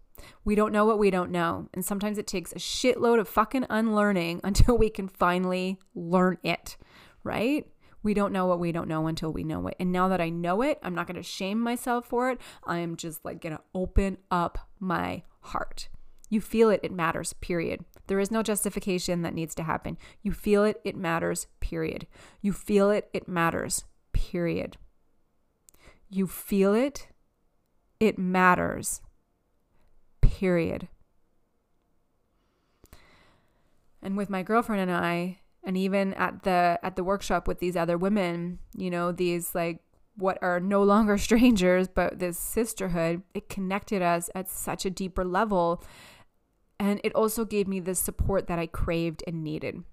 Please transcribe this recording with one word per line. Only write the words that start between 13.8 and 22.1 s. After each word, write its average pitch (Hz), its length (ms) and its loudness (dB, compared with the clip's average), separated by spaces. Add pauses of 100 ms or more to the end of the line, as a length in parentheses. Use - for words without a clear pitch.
up - 480 -2
my 175 440 -4 (180)
heart. - 480 -8 (420)
You 214 100 0
feel 220 300 4
it, 185 120 4
it 156 100 -6
matters, 165 420 -2
period. - 500 -4 (220)
There 196 140 0
is 196 100 -2
no 220 120 0
justification 190 800 -2
that 165 120 -4
needs 160 220 -6
to - 60 -6
happen. 160 360 -4 (240)
You 202 100 -2
feel 208 320 2
it, 214 200 0
it 196 120 -6
matters, 175 500 -2 (140)
period. - 460 -4 (340)